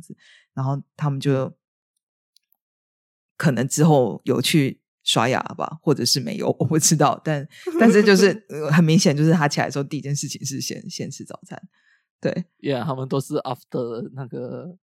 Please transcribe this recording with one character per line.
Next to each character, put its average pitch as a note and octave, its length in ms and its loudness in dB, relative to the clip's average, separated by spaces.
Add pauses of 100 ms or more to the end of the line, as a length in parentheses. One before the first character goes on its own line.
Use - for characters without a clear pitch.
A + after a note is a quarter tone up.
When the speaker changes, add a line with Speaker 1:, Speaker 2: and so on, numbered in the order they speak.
Speaker 1:
子， - 160 -20 (380)
然 C3 100 -6
后 C#3 160 -2 (140)
他 D3 160 -2
们 C3+ 80 -6
就 C3+ 360 -2 (1800)
可 - 140 2
能 A#2+ 140 -2
之 D3 200 2
后 C3 400 4
有 B2 160 0
去 C#3 400 0 (200)
刷 A#2 280 0
牙 A#2 100 0 (180)
吧， - 240 -8
或 D#3 120 2
者 C#3 100 -2
是 C3+ 160 0
没 A#2 160 -6
有， B2 240 -2
我 D#3 60 0
不 D#3 120 0
知 D#3 160 2
道， D3+ 300 2
但， D3+ 240 -6 (160)
Speaker 2:
<laughs> E4 160 -4
Speaker 1:
但 A3+ 100 8
是 G#3 140 6
就 G#3 100 6
是， F#3+ 360 4
呃， D3 200 -6
很 D#3+ 140 6
明 D#3 160 6
显 D3+ 160 4
就 D3 80 2
是 D#3+ 80 6
他 D3+ 160 4
起 C#3+ 140 -2
来 A#2 40 -2
的 - 60 -6
时 - 60 -8
候 C#3+ 80 -2
第 D3+ 120 -8
一 B2+ 40 -8
件 C#3 120 -6
事 C#3+ 140 -4
情 - 180 -12
是 C3+ 140 -8
先， - 300 -10
先 - 200 -10
吃 - 140 -14
早 - 220 -16
餐， - 160 -16 (580)
对。 - 260 -4 (140)
Speaker 2:
Yeah， C3 240 -4
他 D3 100 -4
们 C3 140 -6
都 C#3 140 -2
是 D3 140 -6
after B2+ 800 -6
那 C3 140 -12
个 B2+ 500 -12 (180)